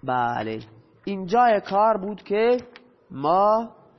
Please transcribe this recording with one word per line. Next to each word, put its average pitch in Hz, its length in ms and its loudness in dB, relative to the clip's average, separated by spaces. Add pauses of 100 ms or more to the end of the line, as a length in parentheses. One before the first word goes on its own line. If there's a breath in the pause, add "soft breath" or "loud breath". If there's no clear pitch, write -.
بله، 120 560 -4 (440)
اینجای 202 560 0
کار 208 360 2
بود 196 260 -8
که 226 340 0 (540)
ما 202 600 2 (280)